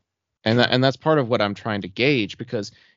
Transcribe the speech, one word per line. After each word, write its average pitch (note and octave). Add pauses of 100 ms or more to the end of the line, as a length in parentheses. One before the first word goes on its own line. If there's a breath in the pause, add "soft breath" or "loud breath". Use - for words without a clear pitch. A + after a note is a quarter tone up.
(440)
And A2+
tha-, A#2+
and B2+
that's C3+
part D#3
of A#2
what A2+
I'm G2+
trying G#2
to F#2+
gauge, A2+
because A2+ (240 soft breath)